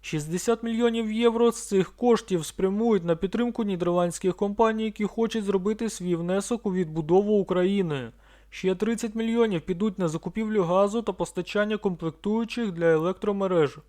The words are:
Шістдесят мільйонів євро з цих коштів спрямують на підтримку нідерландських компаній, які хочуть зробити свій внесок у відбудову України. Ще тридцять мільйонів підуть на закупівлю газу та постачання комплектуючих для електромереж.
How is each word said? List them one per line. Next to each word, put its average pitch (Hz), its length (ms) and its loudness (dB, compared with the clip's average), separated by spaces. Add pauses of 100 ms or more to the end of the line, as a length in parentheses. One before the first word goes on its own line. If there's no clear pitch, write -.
Шістдесят 170 600 -4
мільйонів 226 480 0
євро 233 400 4
з - 160 -8
цих 190 280 0
коштів 202 500 2
спрямують 196 600 0
на 170 100 2
підтримку 226 480 -2
нідерландських 175 720 0
компаній, 220 480 2
які 214 220 -4
хочуть 226 380 -2
зробити 202 460 -2
свій 175 260 -2
внесок 190 500 -2
у 196 80 0
відбудову 180 680 2
України. 180 720 0 (380)
Ще 185 260 -2
тридцять 220 400 -2
мільйонів 226 460 0
підуть 185 380 -4
на 180 80 0
закупівлю 208 560 -2
газу 196 380 2
та 214 120 -4
постачання 208 640 -2
комплектуючих 208 960 -4
для 165 140 -2
електромереж. 180 920 2 (120)